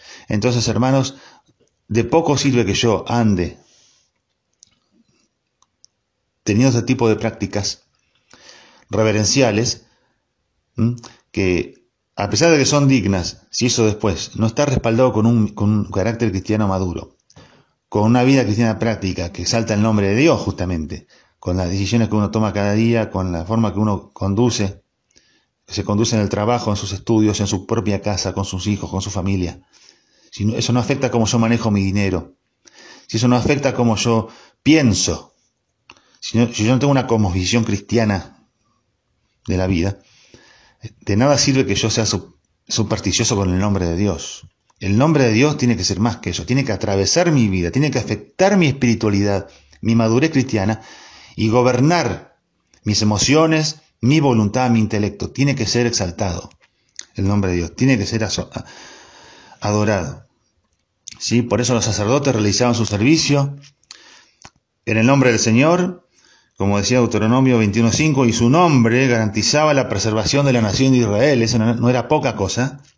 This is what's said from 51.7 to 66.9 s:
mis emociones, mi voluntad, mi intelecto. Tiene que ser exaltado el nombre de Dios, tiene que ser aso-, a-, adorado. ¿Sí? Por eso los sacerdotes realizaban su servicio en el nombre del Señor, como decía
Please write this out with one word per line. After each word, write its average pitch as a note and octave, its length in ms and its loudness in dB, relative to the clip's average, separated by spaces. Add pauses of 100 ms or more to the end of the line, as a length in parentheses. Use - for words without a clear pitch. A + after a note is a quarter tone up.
mis G#2 180 0
emociones, D3+ 800 2 (200)
mi C#3+ 180 2
voluntad, A#2 500 2
mi A#2 100 4
intelecto. G#2 520 -2
Tiene C#3 240 0
que - 100 -4
ser A#2+ 220 0
exaltado F2+ 640 -6 (640)
el G2 120 -2
nombre G2 240 0
de F2+ 60 0
Dios, E2+ 180 -4
tiene C3 220 2
que G2 80 -2
ser A2 180 -4
aso-, - 300 -6
a-, - 120 -12 (960)
adorado. G#2 640 -2 (920)
¿Sí? A#2+ 220 0
Por A#2+ 200 0
eso B2 120 0
los A2 120 0
sacerdotes A2+ 460 0
realizaban A#2 440 0
su A2 100 -2
servicio C#3+ 680 0 (1300)
en A2 120 0
el A2+ 100 2
nombre C3 240 4
del A2 80 2
Señor, D#3+ 680 0 (500)
como G2+ 200 0
decía G2+ 220 0